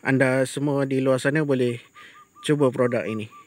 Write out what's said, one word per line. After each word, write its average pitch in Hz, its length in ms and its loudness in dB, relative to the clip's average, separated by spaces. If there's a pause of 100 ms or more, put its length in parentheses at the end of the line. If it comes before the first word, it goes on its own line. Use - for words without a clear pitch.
anda 131 480 2
semua 139 400 -2
di 131 160 0
luar 131 160 2
sana 147 240 0
boleh 123 320 0 (640)
cuba 143 320 2
produk 120 320 0
ini. 107 240 -8 (180)